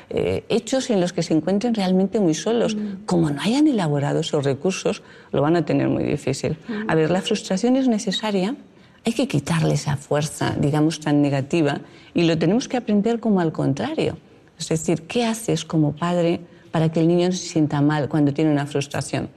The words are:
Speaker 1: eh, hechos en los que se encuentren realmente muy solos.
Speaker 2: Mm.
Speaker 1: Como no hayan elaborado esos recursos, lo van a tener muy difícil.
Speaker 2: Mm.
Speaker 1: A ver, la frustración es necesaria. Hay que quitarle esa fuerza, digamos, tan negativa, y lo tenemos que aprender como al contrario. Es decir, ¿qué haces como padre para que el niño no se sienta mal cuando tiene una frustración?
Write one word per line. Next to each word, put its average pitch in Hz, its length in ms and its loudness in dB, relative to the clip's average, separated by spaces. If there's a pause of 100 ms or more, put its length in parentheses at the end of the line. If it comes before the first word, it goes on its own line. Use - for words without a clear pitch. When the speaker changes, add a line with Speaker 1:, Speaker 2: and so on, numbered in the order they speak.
Speaker 1:
eh, - 400 -2
hechos 254 400 -2
en 202 100 2
los 180 140 0
que 170 100 -2
se 170 100 -4
encuentren 202 400 0
realmente 190 460 2
muy 165 140 4
solos. 214 420 0
Speaker 2:
Mm. 208 300 -8
Speaker 1:
Como 170 240 2
no 139 120 -4
hayan 262 240 2
elaborado 147 540 2
esos 156 240 0
recursos, 180 600 -2 (280)
lo 139 100 2
van 156 140 4
a 165 80 2
tener 139 240 0
muy 139 160 0
difícil. 135 540 -4 (100)
Speaker 2:
Mm. 214 220 -6
Speaker 1:
A 165 60 2
ver, 160 160 2
la 185 100 0
frustración 220 560 0
es 262 100 2
necesaria. 208 720 -2 (480)
Hay 240 80 0
que 277 160 0
quitarle 156 460 0
esa 147 200 -2
fuerza, 143 640 -2
digamos, 151 400 2
tan 147 220 2
negativa, 143 580 0 (340)
y 170 100 2
lo 165 140 4
tenemos 185 300 2
que - 80 -4
aprender 226 460 0
como 208 180 2
al 160 140 0
contrario. 160 640 -2 (420)
Es - 80 -10
decir, 160 360 -2
¿qué 240 200 -2
haces 220 400 -2
como 151 320 0
padre 170 460 0 (300)
para 160 200 2
que 170 80 0
el 160 80 4
niño 175 200 4
no 180 40 0
se 180 160 -6
sienta 151 320 0
mal 147 300 2
cuando 147 240 2
tiene 156 180 2
una 143 140 0
frustración? 143 720 -6